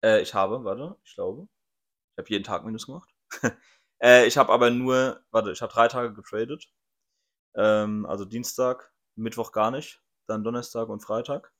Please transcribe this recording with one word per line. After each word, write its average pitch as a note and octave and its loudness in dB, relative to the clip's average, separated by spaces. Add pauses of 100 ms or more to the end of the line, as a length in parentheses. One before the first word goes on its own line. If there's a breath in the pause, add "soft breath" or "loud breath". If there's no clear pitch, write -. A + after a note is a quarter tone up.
Äh, A2 6
ich - -8
habe, G#2 -2
warte, B2+ -8
ich - -20
glaube, G#2+ -8 (680)
ich - -16
habe - -14
jeden G2+ -4
Tag F#2+ -6
Minus A2+ -10
gemacht. C3+ -18 (200)
<laughs> - -6 (380 soft breath)
Äh, B2 10
ich C#3+ 0
habe B2 4
aber B2 4
nur, B2+ 0
warte, G#2+ 0
ich F2 -10
habe A#2 -8
drei A#2 4
Tage A#2+ -4
getradet. A2+ -10 (840)
Ähm, G#2+ 2
also G2 -8
Dienstag, A#2+ -6 (220)
Mittwoch A2 -8
gar G#2+ 0
nicht, - -12 (280)
dann A2 -4
Donnerstag A#2 -6
und G#2 -10
Freitag. A#2+ -8